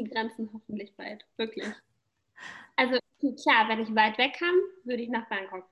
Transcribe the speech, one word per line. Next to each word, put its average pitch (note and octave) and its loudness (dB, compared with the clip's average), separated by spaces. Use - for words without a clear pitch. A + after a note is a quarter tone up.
die G#3+ -6
Grenzen A3 -6
hoffentlich G#3 -12
bald, G#3 -16
wirklich. A3 -6
Also B3+ 2
klar, A#3+ 4
wenn A3 0
ich A3 -4
weit A3 6
weg C4 2
kann, F4 0
würde A#3+ -4
ich A#3 -8
nach A3+ -4
Bangkok F#3+ -8